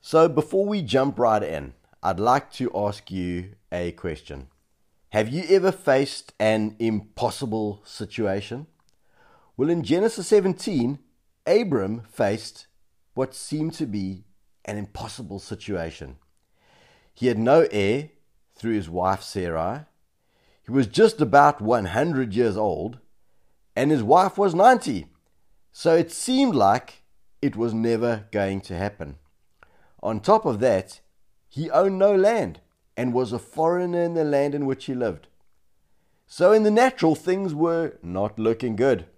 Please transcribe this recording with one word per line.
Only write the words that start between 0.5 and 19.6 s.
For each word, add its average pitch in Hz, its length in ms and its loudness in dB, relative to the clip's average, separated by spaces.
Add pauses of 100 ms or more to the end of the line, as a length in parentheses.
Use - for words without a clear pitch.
we 202 160 -2
jump 131 380 0
right 110 240 2
in, 73 320 -8 (260)
I'd 90 180 -2
like 123 340 2
to 127 220 -4
ask 101 360 -4
you 90 400 -6 (200)
a 87 200 -4
question. 76 560 -12 (640)
Have 107 200 -2
you 165 200 -6
ever 190 220 4
faced - 680 -2
an 107 400 0
impossible 107 1040 -4
situation? 107 800 -6 (920)
Well, 143 140 0
in 170 140 0
Genesis 185 420 0
seventeen, 180 720 0 (480)
Abram 131 560 0 (100)
faced - 540 -4 (480)
what 131 200 -4
seemed 156 400 -6
to 151 140 -6
be 98 360 -6 (400)
an 104 140 -8
impossible 101 640 -12
situation. 82 760 -10 (1000)
He 127 100 -6
had 113 140 2
no 139 320 6
heir 107 400 0 (420)
through 113 220 -6
his 82 160 -6
wife 92 320 -2
Sarai. 92 600 -6 (800)